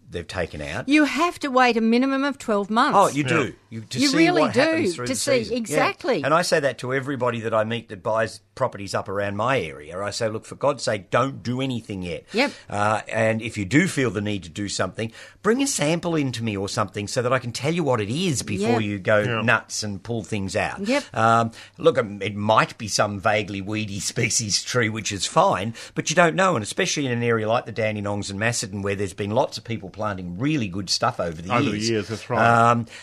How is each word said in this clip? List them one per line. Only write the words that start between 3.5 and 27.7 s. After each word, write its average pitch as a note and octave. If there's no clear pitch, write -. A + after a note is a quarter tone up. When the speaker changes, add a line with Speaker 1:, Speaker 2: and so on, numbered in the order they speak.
Speaker 1:
You, A2+
to -
Speaker 2:
You C#4
Speaker 1:
see C4+
Speaker 2:
really E4
Speaker 1:
what G#3+
happens D#4
Speaker 2:
do, -
Speaker 1:
through -
Speaker 2:
to B3+
Speaker 1:
the A#3+
Speaker 2:
see. C4+
Speaker 1:
season. G#3
Yeah. B3+
Speaker 2:
Exactly. B3
Speaker 1:
And C#3
I E3+
say E3+
that C3
to B2+
everybody B2+
that A2
I A2
meet A2+
that F#2+
buys A2
properties G2+
up G#2
around G2+
my A#2+
area. D2+
I G2+
say, A2+
"Look, G#2+
for -
God's C#3
sake, G#2
don't C3
do B2
anything A#2
yet. E2
Speaker 2:
Yep. B3
Speaker 1:
Uh, G#2
and A2
if A2+
you G2+
do D#3
feel C3
the G#2
need G2+
to E2+
do G2+
something, G#2+
bring A#3
a C#4
sample E3+
in C#3
to A#2
me A2
or G2
something G#2
so B2
that B2
I B2+
can A#2+
tell D3+
you F3
what B2+
it G2+
is D#3+
before A#2
Speaker 2:
Yeah. G#2+
Speaker 1:
you G2+
go G#2+
Speaker 3:
Yeah. A2+
Speaker 1:
nuts A2
and G2
pull A2+
things F#2+
out." G2
Speaker 2:
Yep. C#4
Speaker 1:
Um, A2+
look, B2
um, G2+
it G2
might A2
be A2+
some G2+
vaguely G#2
weedy G2+
<laughs> -
species A2
tree, A#2+
which G#2+
is G2
fine, A#2
but -
you D#3+
don't E3
know. F#3
And A2
especially D#3+
in B2
an A#2+
area A2+
like A#2+
the A#2